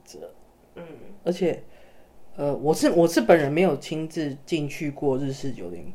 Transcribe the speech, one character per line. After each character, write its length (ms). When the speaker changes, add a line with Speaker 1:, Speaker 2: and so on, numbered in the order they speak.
Speaker 1:
着。 140
Speaker 2:
嗯。 100
Speaker 1:
而 80
且， 300
呃， 200
我 180
是， 160
我 180
是 120
本 160
人 140
没 120
有 160
亲 300
自 360
进 240
去 220
过 280
日 140
式 200
酒 180
店 140